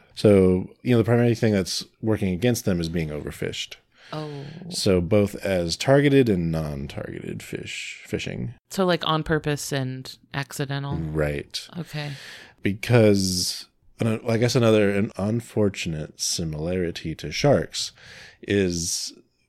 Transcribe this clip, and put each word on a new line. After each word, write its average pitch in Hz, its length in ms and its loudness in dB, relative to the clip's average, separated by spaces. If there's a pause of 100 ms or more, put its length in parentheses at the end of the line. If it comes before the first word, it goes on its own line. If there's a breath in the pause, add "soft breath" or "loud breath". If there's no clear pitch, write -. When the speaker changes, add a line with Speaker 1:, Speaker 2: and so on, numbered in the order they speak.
(160)
Speaker 1:
So, 92 540 6 (140)
you 123 80 0
know, 120 80 6
the 110 40 4
primary 120 320 4
thing 110 180 2
that's 95 300 -2 (180)
working 104 320 0
against 113 300 0
them 92 160 2
is 82 80 -2
being 80 220 -2
overfished. 78 680 -8 (380 soft breath)
Speaker 2:
Oh. 147 320 -10 (240)
Speaker 1:
So 95 320 2
both 101 340 2
as 87 400 -2
targeted 139 540 4
and 87 220 2
non-targeted 73 920 -6
fish, - 600 -12
fishing. 107 480 -6 (160)
Speaker 2:
So, 190 160 0
like, 175 200 0
on 156 180 0
purpose 151 500 -2
and 131 440 -6 (160)
accidental? 139 640 -6
Speaker 1:
Right. 76 720 -4 (100)
Speaker 2:
Okay. 147 340 -10 (520 loud breath)
Speaker 1:
Because, 98 1000 2 (340)
and, 117 80 0
uh, 110 120 -2 (100)
I 117 80 2
guess 117 180 2
another, 110 360 6
an 98 260 0
unfortunate 95 1040 -2
similarity 82 960 -4
to 76 160 -10
sharks - 600 0 (500 loud breath)
is 90 720 -2 (360)